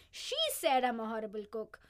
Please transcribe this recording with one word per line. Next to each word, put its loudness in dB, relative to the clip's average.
she -6
said 4
I'm 2
a -4
horrible -4
cook. -8